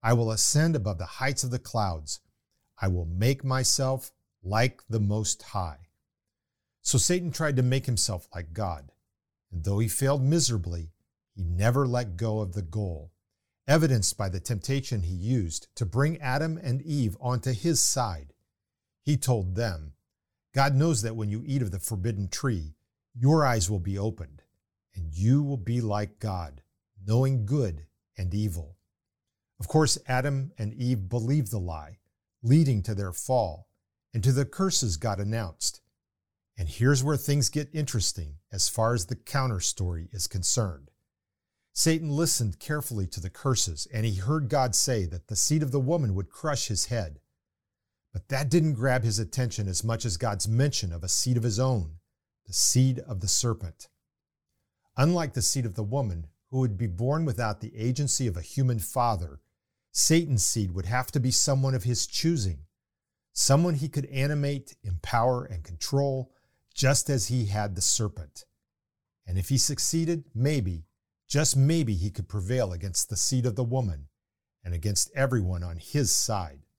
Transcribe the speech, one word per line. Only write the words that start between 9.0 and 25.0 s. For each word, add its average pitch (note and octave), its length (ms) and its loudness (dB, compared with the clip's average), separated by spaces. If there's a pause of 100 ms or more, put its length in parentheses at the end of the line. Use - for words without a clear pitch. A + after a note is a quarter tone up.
and E2 140 -6
though G2+ 160 0
he A2+ 80 2
failed C3+ 340 0
miserably, G2 720 0 (400)
he F#2+ 100 -8
never A2+ 460 2
let A#2+ 280 -2
go A2 220 -2
of G2 140 -4
the G2+ 100 -4
goal, E2+ 520 -6 (520)
evidenced C#3 500 4
by G2+ 120 -2
the F#2 100 -4
temptation B2 640 -4
he F2 120 -2
used F#2+ 600 -2
to A#2+ 100 -4
bring C3+ 360 0
Adam D3+ 360 -2
and C3+ 260 -4
Eve C3+ 380 -2
onto B2+ 320 -2
his D#3+ 300 2
side. E2+ 500 -2 (680)
He D3 140 2
told G2+ 400 0
them, E2 380 -4 (580)
"God C3+ 240 4
knows C#3+ 260 4
that A2+ 140 -4
when G#2+ 140 -2
you G#2+ 140 -4
eat C3+ 180 0
of F#2+ 100 -2
the F2+ 80 -6
forbidden G2+ 480 -4
tree, D#2 480 -4 (360)
your C#3+ 320 6
eyes A2+ 240 4
will G#2 120 0
be G2 180 -4
opened, D#2+ 460 -6 (500)
and D#2+ 180 -8